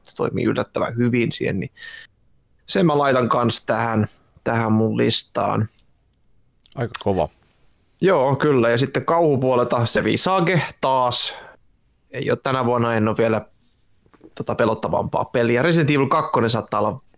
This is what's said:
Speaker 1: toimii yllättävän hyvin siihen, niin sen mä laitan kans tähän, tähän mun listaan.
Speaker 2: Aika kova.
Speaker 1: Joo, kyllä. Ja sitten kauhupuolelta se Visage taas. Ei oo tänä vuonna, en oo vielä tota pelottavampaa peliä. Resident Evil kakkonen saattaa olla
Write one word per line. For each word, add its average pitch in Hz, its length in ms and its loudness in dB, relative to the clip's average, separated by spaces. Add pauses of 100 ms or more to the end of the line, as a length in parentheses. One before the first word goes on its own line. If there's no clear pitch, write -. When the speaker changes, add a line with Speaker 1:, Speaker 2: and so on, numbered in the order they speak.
(160)
Speaker 1:
toimii - 280 -4
yllättävän 113 520 -4
hyvin 120 360 0
siihen, - 280 -4
niin - 100 -8 (960)
sen 190 200 2
mä 147 120 2
laitan 131 300 2
kans 120 360 0
tähän, 113 420 0 (380)
tähän 113 280 0
mun 110 240 2
listaan. - 720 0 (1080)
Speaker 2:
Aika 117 200 -6 (100)
kova. 90 240 0 (720)
Speaker 1:
Joo, 143 360 4
kyllä. 131 340 4
Ja 120 80 2
sitten 131 260 -2
kauhupuolelta 131 840 2
se - 180 -2
Visage 175 580 0 (180)
taas. 127 540 0 (760)
Ei 131 200 -6
oo 123 60 0
tänä 131 280 -2
vuonna, 117 300 0
en 110 140 2
oo 107 80 -2
vielä 110 300 0 (880)
tota - 200 -6
pelottavampaa - 680 -2
peliä. 120 380 0
Resident 160 280 2
Evil 139 160 2
kakkonen 135 440 0
saattaa 110 300 -2
olla 104 200 -2 (180)